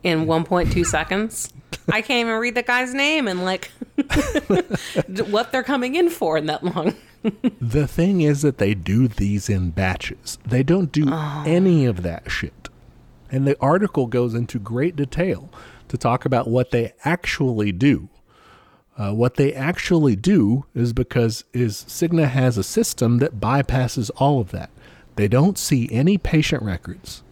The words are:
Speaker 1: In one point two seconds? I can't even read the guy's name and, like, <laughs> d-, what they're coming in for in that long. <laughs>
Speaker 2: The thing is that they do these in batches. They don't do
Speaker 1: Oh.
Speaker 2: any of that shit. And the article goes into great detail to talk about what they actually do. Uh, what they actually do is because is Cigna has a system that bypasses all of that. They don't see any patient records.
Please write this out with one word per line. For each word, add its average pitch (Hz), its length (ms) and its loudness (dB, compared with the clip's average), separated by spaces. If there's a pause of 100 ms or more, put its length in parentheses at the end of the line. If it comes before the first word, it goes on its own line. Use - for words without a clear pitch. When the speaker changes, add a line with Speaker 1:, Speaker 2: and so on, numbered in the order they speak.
Speaker 1:
In 165 220 0
one 165 180 0
point 175 280 0
two 175 120 2
seconds? 185 680 -4 (380)
I 220 120 0
can't 240 260 0
even 220 100 -2
read 233 160 -2
the 240 80 0
guy's 247 320 0
name 285 340 0
and, 180 160 -2
like, 185 260 -4 (260)
<laughs> - 0 - (1160)
d-, 196 100 -4
what 214 300 -2
they're 262 100 0
coming 254 320 -2
in 349 160 2
for 165 260 -2
in 151 100 -2
that 151 180 -4
long. 180 360 -2
<laughs> - 40 -20 (560)
Speaker 2:
The 131 260 0
thing 180 340 2
is 147 220 2
that 147 160 2
they 104 160 2
do 101 320 2
these 101 420 -2
in 92 220 0
batches. - 760 -4
They 123 200 0
don't 170 260 2
do 151 160 2
Speaker 1:
Oh. 147 400 -4
Speaker 2:
any 170 400 4
of 92 160 0
that 85 260 -6
shit. - 400 -8 (640)
And 135 160 0
the 139 140 2
article 147 480 2
goes 120 260 0
into 117 240 -4
great 120 380 -4
detail 143 520 -4 (380)
to - 100 -6
talk - 280 0
about 127 240 0
what 123 240 0
they 117 220 -2 (100)
actually 123 680 -2
do. 101 380 2 (920)
Uh, 101 140 -4
what 117 240 0
they 143 180 2
actually 139 640 2
do 127 480 2 (100)
is 120 180 0
because 117 600 0
is 120 340 -2
Cigna 165 400 0
has 127 320 2
a 95 60 0
system 120 540 0
that 117 200 -2
bypasses 127 800 0
all 139 240 2
of 95 100 -6
that. 92 200 -10 (440)
They 101 140 0
don't 147 280 4
see 120 360 0
any 165 260 2
patient - 460 0
records. - 680 -8